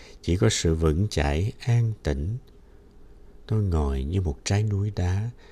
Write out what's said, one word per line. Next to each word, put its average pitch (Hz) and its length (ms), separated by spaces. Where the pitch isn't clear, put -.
chỉ 85 160
có 90 140
sự 82 240
vững 80 320
chãi, 76 520
an 117 340
tĩnh. 78 340
Tôi 107 160
ngồi 73 400
như 90 180
một 78 220
trái 101 200
núi 104 320
đá 92 340